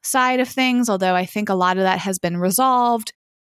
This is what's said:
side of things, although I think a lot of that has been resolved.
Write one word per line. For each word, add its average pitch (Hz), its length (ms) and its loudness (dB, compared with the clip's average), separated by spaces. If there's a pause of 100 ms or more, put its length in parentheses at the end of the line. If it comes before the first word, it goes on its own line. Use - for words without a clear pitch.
side 254 380 0
of 247 80 -4
things, 247 400 0
although 185 260 0
I 180 100 0
think 208 220 -6
a 202 60 0
lot 185 240 2
of 190 60 2
that 185 160 2
has 190 200 -6
been 175 160 -4
resolved. 240 760 0 (320)